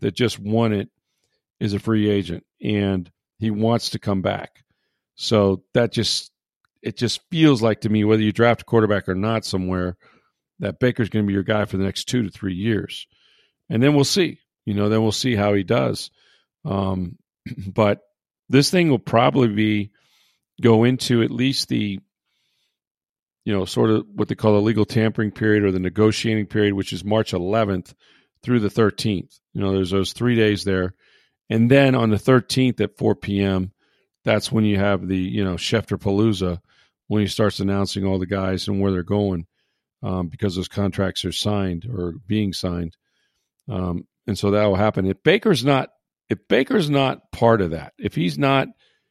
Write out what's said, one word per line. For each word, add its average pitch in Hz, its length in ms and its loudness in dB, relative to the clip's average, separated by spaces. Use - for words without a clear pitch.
that 110 140 -4
just 117 240 -2
won 110 360 0
it 101 160 -4
is 104 140 -2
a 101 60 -2
free 107 320 0
agent, 87 340 -4
and 98 480 -2
he 110 120 -2
wants 110 400 0
to - 80 -10
come 98 220 -2
back. 98 420 -6
So 101 480 0
that 120 180 2
just, - 400 -4
it - 160 -10
just - 320 -4
feels 151 320 4
like 110 200 0
to 113 60 -2
me, 104 160 2
whether 110 180 4
you 107 100 2
draft 120 300 2
a - 40 -20
quarterback 107 420 0
or 92 60 -2
not 107 320 -4
somewhere, 90 500 -4
that 98 220 -6
Baker's 120 280 0
gonna 104 180 0
be 101 60 0
your 98 120 0
guy 104 200 0
for 101 140 -6
the 95 60 0
next - 260 -6
two 123 140 0
to 87 60 -6
three 92 260 -8
years. 101 500 -4
And 113 120 0
then 147 120 4
we'll 139 100 4
see. - 360 -2
You 104 80 -4
know, 104 160 0
then 110 100 2
we'll 110 120 0
see 123 220 -2
how 104 200 2
he 101 80 2
does. 113 480 -2
Um, 95 500 -4
<clears throat> - 240 -12
but 104 360 0
this 139 200 4
thing 175 200 2
will 127 80 2
probably 127 500 2
be, 104 440 0
go 113 220 6
into 127 360 0
at 113 120 0
least 127 360 -4
the, 107 300 -4
you 110 80 -2
know, 95 120 0
sort 117 260 0
of 110 240 2
what 107 140 -2
they 95 80 -4
call 107 160 2
the 104 80 4
legal 107 240 2
tampering 110 480 0
period 104 320 2
or 98 80 2
the 92 80 -2
negotiating 107 640 0
period, 104 280 0
which 98 180 -4
is 90 120 -10
March 107 280 0
eleventh 98 600 -2
through 123 200 2
the 101 100 0
thirteenth. 104 680 0
You 101 100 -4
know, 98 100 0
there's 95 180 0
those 98 220 0
three 120 240 0
days 104 260 2
there. 92 320 -2
And 113 180 4
then 135 280 6
on 117 140 2
the 104 100 2
thirteenth 127 600 2
at 101 160 -4
four 110 200 0
P 101 240 -4
M, 95 320 0
that's 107 280 0
when 110 120 2
you 104 140 2
have 98 300 0
the, 95 100 0
you 92 240 -4
know, 92 120 -2
Schefterpalooza, 98 1080 -2
when 107 120 0
he 101 60 0
starts 101 320 -2
announcing 98 460 -2
all 95 160 0
the 92 40 -4
guys 95 440 -4
and 101 120 -2
where 98 120 0
they're 90 100 -2
going, 95 440 -2
um, 92 240 -4
because 92 260 -6
those 90 140 -6
contracts 98 560 -4
are 87 80 -4
signed 98 600 -4
or 87 220 -6
being 104 240 -2
signed. 87 440 -6
Um, 92 380 -4
and 101 100 -4
so 101 140 0
that 104 140 2
will 98 100 2
happen. 101 280 0
If 95 200 -2
Baker's 165 400 2
not, 139 260 0
if - 100 -2
Baker's 233 400 2
not 139 440 -2
part 117 280 4
of 85 120 -2
that, 76 260 -10
if - 160 -6
he's 156 240 -2
not 135 300 2